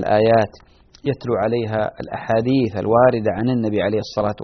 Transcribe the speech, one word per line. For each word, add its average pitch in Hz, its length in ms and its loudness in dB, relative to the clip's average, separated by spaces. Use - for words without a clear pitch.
الآيات، 110 500 2
يتلو 123 300 -4
عليها 110 380 -2
الأحاديث 117 680 0
الواردة 113 560 4
عن 117 120 -2
النبي 107 320 0
عليه 104 240 0
الصلاة 104 380 -4